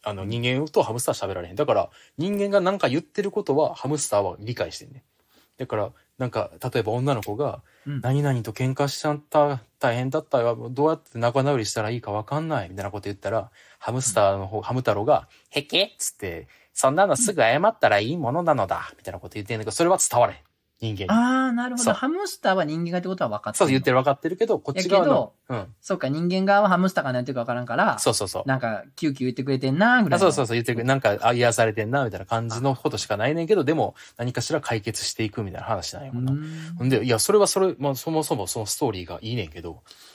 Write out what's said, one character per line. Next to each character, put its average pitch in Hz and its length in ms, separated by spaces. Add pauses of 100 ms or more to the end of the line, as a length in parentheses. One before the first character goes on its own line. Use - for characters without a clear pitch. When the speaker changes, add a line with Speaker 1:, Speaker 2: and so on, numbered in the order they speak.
Speaker 1:
あ 107 100
の、 95 100
Speaker 2:
う - 40
ん。 - 20
Speaker 1:
人 117 140
間 127 240
と 165 160
ハ 110 100
ム 120 60
ス - 60
タ - 80
ー - 140
は 95 60
喋 - 0
ら 90 80
れ 87 80
へ - 20
ん。 95 40
だ 147 100
か - 80
ら、 101 160 (280)
人 202 200
間 202 140
が 196 100
な 180 80
ん 196 80
か 170 100
言 139 120
っ - 20
て - 220
る 190 80
こ 208 100
と 143 140
は、 147 180
ハ - 140
ム 147 100
ス - 120
タ 104 80
ー - 20
は 90 200
理 113 140
解 85 180
し - 60
て - 80
ん - 60
ね - 80
ん。 - 20 (560)
だ 131 80
か 120 100
ら、 107 160 (280)
な 127 80
ん - 20
か、 - 220 (100)
例 127 200
え - 20
ば 107 80
女 127 240
の 104 80
子 104 120
が、 131 280 (240)
Speaker 2:
う 143 40
ん。 135 120
Speaker 1:
「何 135 180
々 135 220
と 113 80
喧 131 240
嘩 143 140
し - 100
ち - 60
ゃ 151 80
っ 147 60
た、 147 420 (180)
大 120 160
変 127 140
だ 151 100
っ 151 40
た - 180
よ、 117 280
ど 139 180
う - 20
や 160 60
っ 156 60
て - 160
仲 120 260
直 143 140
り 107 80
し - 80
た 113 80
ら 107 80
い 120 80
い 117 40
か 104 100
わ 104 140
か 147 140
ん 160 100
な 120 160
い」 87 40
み 95 60
た 101 60
い 101 40
な 98 60
こ 101 80
と - 60
言 101 80
っ - 20
た - 140
ら、 110 200 (300)
ハ - 140
ム 131 80
ス 113 120
タ 98 220
ー - 20
の 98 100
方、 107 100
Speaker 2:
う - 20
ん。 101 40
Speaker 1:
ハ - 100
ム 127 80
太 110 120
郎 104 120
が、 139 240 (200)
「へ 143 140
け」 - 200 (120)
っ - 20
つ - 160
っ - 40
て、 82 300 (260)
「そ - 180
ん 151 40
な 196 120
の 220 80
す 226 180
ぐ 151 80
謝 120 200
っ 220 180
た 120 100
ら 104 100
い 113 120
い 175 60
も 131 160
の 175 100
な 160 100
の 107 140
だ」 - 240
Speaker 2:
う - 20
ん。 - 40
Speaker 1:
み - 60
た 95 80
い - 20
な 98 60
こ - 100
と - 60
言 104 80
っ - 20
て 117 100
ん 107 40
ね 110 40
ん - 20
け - 0
ど、 107 60
そ - 120
れ 170 60
は 180 80
伝 - 220
わ 113 80
れ - 60
へ - 20
ん。 - 40 (420)
人 110 140
間 98 60
に。 - 80
Speaker 2:
あ 254 400
ー、 - 20
な 240 160
る 247 40
ほ 247 60
ど。 247 60
Speaker 1:
そ - 80
う。 - 20
Speaker 2:
ハ - 140
ム 370 180
ス - 140
タ 190 120
ー - 20
は 185 100
人 156 160
間 170 60
が 170 60
言 180 80
っ - 20
て - 20
る 185 60
こ 190 80
と 151 80
は 117 40
分 104 140
か 104 60
っ 107 40
て - 40
ん - 20
の。 180 60
Speaker 1:
そ - 0
う、 143 40
言 131 100
っ 131 40
て 135 80
る、 127 60
分 131 80
か 143 60
っ - 100
て 160 80
る 180 80
け 226 80
ど、 190 140
こ - 120
っ 185 100
ち 185 60
側 185 180
の、 160 280 (160)
Speaker 2:
や 123 80
け - 20
ど、 92 80
Speaker 1:
う - 0
ん。 - 140
Speaker 2:
そ 190 140
う - 20
か、 135 100
人 160 220
間 190 160
側 202 160
は 202 80
ハ 175 80
ム 185 100
ス 185 60
タ 165 80
ー - 20
が 131 80
何 127 40
言 123 80
っ - 20
て 143 80
る - 20
か 123 60
分 113 60
か 123 80
ら 123 80
ん - 20
か 120 100
ら、 165 240
Speaker 1:
そ 120 120
う - 20
そ 107 100
う 95 60
そ - 160
う。 - 20
Speaker 2:
な 131 80
ん 127 60
か、 110 240 (100)
キ 160 140
ュ - 20
ー - 20
キ 131 40
ュ 127 60
ー - 20
言 123 80
っ - 20
て 135 80
く 139 80
れ 131 80
て 135 120
ん 143 60
な、 240 260
ぐ 165 60
ら 165 60
い 175 60
の。 196 40
Speaker 1:
そ - 40
う - 20
そ - 40
う - 0
そ 143 80
う 113 40
そ 113 60
う、 - 20
言 117 80
っ - 20
て 123 100
く - 20
れ、 117 80
な 135 100
ん 135 60
か、 104 200
あ、 117 120
癒 120 180
さ 117 140
れ 110 80
て 110 100
ん 110 80
な、 135 140
み 110 60
た 101 40
い 95 60
な 95 40
感 117 220
じ 113 140
の 135 160
こ - 120
と 113 80
し - 100
か 104 100
な 113 100
い 156 80
ね 170 80
ん 160 40
け 208 80
ど、 180 60
Speaker 2:
あ。 - 40
Speaker 1:
で 156 80
も、 127 200 (220)
何 123 160
か 127 80
し 156 140
ら 151 80
解 113 180
決 104 240
し - 100
て 110 120
い 104 40
く 110 140
み 95 80
た 92 60
い 95 40
な 113 60
話 101 280
な - 80
ん - 20
よ 135 80
な。 127 180
Speaker 2:
う 143 40
ー 160 360
ん。 170 60
Speaker 1:
ほ 123 80
ん - 40
で、 123 140
い 127 60
や、 - 100
そ - 140
れ 214 60
は 190 80
そ 196 120
れ、 190 180
ま 143 120
あ、 135 60
そ 143 140
も 156 140
そ 151 120
も 98 120
そ 117 140
の 104 40
ス - 120
ト 143 100
ー 110 40
リ 92 120
ー - 20
が - 160
い 110 120
い - 20
ね 98 120
ん - 20
け 82 120
ど、 82 100
Speaker 2:
う - 40
ん。 - 20 (380)